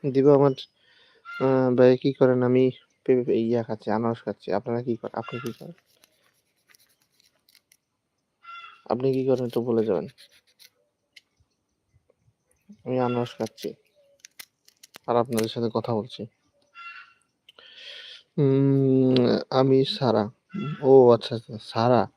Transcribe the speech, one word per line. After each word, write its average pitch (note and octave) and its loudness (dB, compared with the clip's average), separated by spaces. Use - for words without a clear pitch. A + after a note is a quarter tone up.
দিবা C3+ 4
আমার, C#3 4
আহ, C3 0
ভাই B2+ 6
কি - -2
করেন? B2+ 2
আমি B2+ 2
পে-, B2+ 0
পে-, A2+ 0
ইয়া A#2 -2
খাচ্ছি, A2 -10
আনারস A#2 -2
খাচ্ছি। - -12
আপনারা A#2 -6
কি B2 -4
করেন? - -14
আপনি A#2 -12
কি A#2 -10
করেন? E3 -18
আপনি B2+ -6
কি C3 -4
করেন B2+ -2
একটু A#2 -6
বলে A#2 -2
যাবেন। F#2 -4
আমি B2+ -6
আনারস B2 -4
খাচ্ছি - -10
আর A#2 -4
আপনাদের A#2 -2
সাথে A#2 -6
কথা A#2 -6
বলছি। G#2 -8
উম, C3+ 2
আমি C3 2
সারা। A2+ 0
ও C3 4
আচ্ছা, A2+ 0
আচ্ছা, A2+ -12
সারা। A#2 2